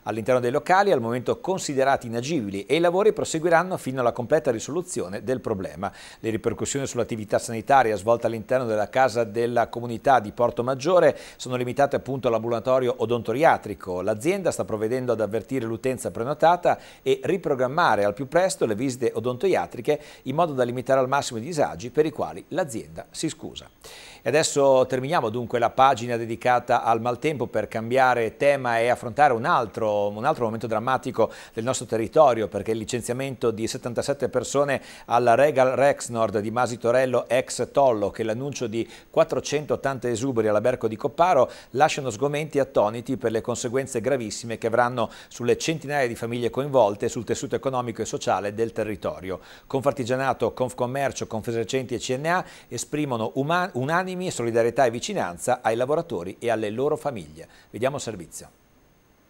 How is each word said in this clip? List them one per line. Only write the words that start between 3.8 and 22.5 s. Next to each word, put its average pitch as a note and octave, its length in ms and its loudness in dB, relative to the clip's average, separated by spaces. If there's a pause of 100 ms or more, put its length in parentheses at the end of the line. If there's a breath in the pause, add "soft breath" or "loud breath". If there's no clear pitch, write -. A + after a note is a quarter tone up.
alla A#2+ 100 4
completa C#3 400 0
risoluzione A2+ 720 -6
del A#2+ 180 -2
problema. F#2 520 -6 (260 loud breath)
Le A2+ 120 -4
ripercussioni A2+ 580 -4
sull'attività A2+ 500 -2
sanitaria A#2 560 2
svolta A2+ 320 2
all'interno A#2 400 -2
della G#2+ 220 0
casa A#2+ 340 2
della A#2 460 0
comunità A#2+ 500 0
di G#2 140 -4
Porto A#2+ 320 0
Maggiore C#3+ 520 2 (200 loud breath)
sono B2+ 180 -8
limitate B2 400 0
appunto B2+ 320 -4
all'ambulatorio A#2 720 2
odontoiatrico. A2 1000 0
L'azienda C3 500 0
sta A#2 140 -4
provvedendo A2 480 -2
ad A2 80 0
avvertire A2 460 -2
l'utenza A2+ 440 -4
prenotata D3 720 2 (200 loud breath)
e C3 220 2
riprogrammare C#3+ 800 2
al G#2 100 2
più C3 140 -8
presto D#3+ 140 0
le E3+ 340 0
visite A#2+ 400 0
odontoiatriche B2 840 -2 (220 loud breath)
in B2+ 120 -6
modo D#3+ 200 0
da B2+ 100 2
limitare B2+ 340 0
al C3 100 2
massimo C3+ 300 -2
i A2 40 -6
disagi B2 480 -2
per D3+ 160 2
i D#3 40 -2
quali E2 380 -6
l'azienda B2 600 -6